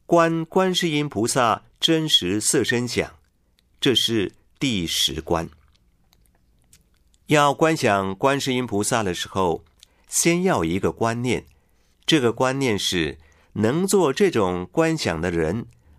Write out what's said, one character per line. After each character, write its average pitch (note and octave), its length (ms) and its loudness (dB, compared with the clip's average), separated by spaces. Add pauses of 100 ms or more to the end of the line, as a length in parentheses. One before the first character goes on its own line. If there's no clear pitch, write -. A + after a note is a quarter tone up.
观 E3 380 2
观 F#3 280 0
世 F3 160 -2
音 D3 200 -2
菩 A2 180 -2
萨 A#2 380 0 (160)
真 D#3+ 280 0
实 G2+ 320 0
色 B2+ 220 0
身 B2 240 -2
想， F#2+ 280 -6 (680)
这 C3+ 140 2
是 G#2+ 380 0 (280)
第 G#2 260 -2
十 - 340 -2
观。 E2 280 -2 (1800)
要 C#3+ 260 4
观 D#3+ 240 2
想 G2 380 0
观 C3+ 240 0
世 C3 140 -4
音 B2 120 -2
菩 G#2 160 -2
萨 A2+ 220 0
的 F#2 100 -2
时 F#2 140 -8
候， F#2 380 -2 (420)
先 F3 380 0
要 C#3+ 200 0
一 E2+ 140 0
个 F#2 140 -2
观 A#2 300 -2
念， G#2+ 240 -2 (600)
这 D#3 140 4
个 A#2 120 2
观 C3 260 0
念 A#2+ 200 0
是 D#2 400 -4 (360)
能 C#3 320 0
做 F3+ 260 2
这 F3 180 2
种 F2+ 400 -2
观 D#3+ 260 0
想 E2+ 240 -4
的 F2 100 -2
人 E2+ 360 -2 (320)